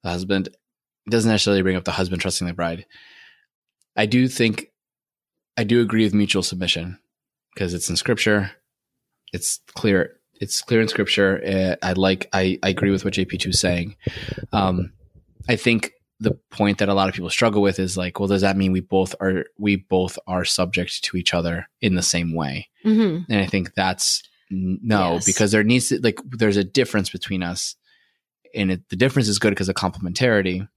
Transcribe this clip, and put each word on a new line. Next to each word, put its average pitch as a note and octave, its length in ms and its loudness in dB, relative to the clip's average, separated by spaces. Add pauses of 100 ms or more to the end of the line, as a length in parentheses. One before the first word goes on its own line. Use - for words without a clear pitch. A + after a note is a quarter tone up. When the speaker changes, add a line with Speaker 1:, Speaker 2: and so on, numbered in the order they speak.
Speaker 1:
the F2 80 -4
husband. F#2 400 -2 (560)
He G#2 40 -6
doesn't A2+ 200 4
necessarily G2+ 320 2
bring F#2 140 2
up F2+ 80 -6
the F#2 80 -4
husband F2+ 280 -2
trusting F2+ 260 -4
the F2 60 -4
bride. F2 320 -6 (1120)
I A2 80 2
do B2+ 240 4
think, A2+ 420 0 (840)
I A#2 80 0
do A#2 160 4
agree A2 240 2
with G2 80 2
mutual G2+ 300 2
submission F2+ 560 -4 (580)
'cause F2+ 180 -4
it's E2+ 160 -6
in F2 60 -2
scripture. G#2 540 2 (840)
It's - 280 -6 (140)
clear. G2 440 0 (220)
It's - 220 -4
clear A#2 200 2
in A2 60 0
scripture. G2 540 2 (400)
Uh, - 40 -4
I F#2 80 0
like, F#2+ 380 2
I, F#2+ 300 2
I F#2+ 60 2
agree G2 220 2
with G2 140 0
what F#2+ 100 -2
J F#2+ 100 0
P F#2 140 -8
two - 120 -4
is F2+ 100 0
saying. F2 360 -2 (560)
Um, F#2 400 0 (560)
I A#2+ 80 2
think A2+ 360 0 (280)
the G#2+ 120 0 (180)
point G2+ 280 0
that G2+ 100 0
a G2+ 60 2
lot F#2+ 140 2
of F#2+ 60 -4
people F2 160 -8
struggle G#2 320 2
with G2 160 2
is F#2+ 180 -2
like, F2+ 220 -4
"Well, G2 100 0
does G2 140 4
that F#2+ 140 2
mean F#2+ 160 2
we F#2 80 2
both F#2 400 0
are, F#2+ 240 0 (140)
we G2+ 180 2
both F#2 500 -2
are F#2 180 -2
subject F2+ 600 -4
to - 120 -6
each F2 180 -2
other E2+ 340 -2 (120)
in G2+ 160 2
the F2 60 0
same E2+ 320 -2
way?" C#2+ 340 -4 (160)
Speaker 2:
Mm-hmm. G3+ 480 2
Speaker 1:
And G#2 80 2
I F#2+ 60 0
think F#2 280 -4
that's - 480 -2 (280)
n-, F#2 320 -4
no, G2 320 2
Speaker 2:
Yes. F2 120 -2
Speaker 1:
because G2 260 2
there G#2+ 120 4
needs A#2+ 240 2
to, A#2 120 0
like, - 180 0 (120)
there's A2 260 2
a G2+ 80 2
difference G#2 460 0
between F#2 340 -6
us, F2 320 -6 (800)
and G2 180 0
it, F#2 160 -6
the G2 80 -8
difference B2 320 2
is G2+ 100 0
good G2+ 180 2
'cause F#2 120 -4
of F#2+ 80 -2
complementarity F#2+ 1000 0